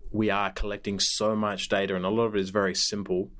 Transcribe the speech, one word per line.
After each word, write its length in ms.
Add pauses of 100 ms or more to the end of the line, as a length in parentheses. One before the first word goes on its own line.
(120)
we 200
are 200
collecting 480
so 360
much 340
data, 260
and 80
a 60
lot 160
of 100
it 60
is 80
very 240
simple, 560 (100)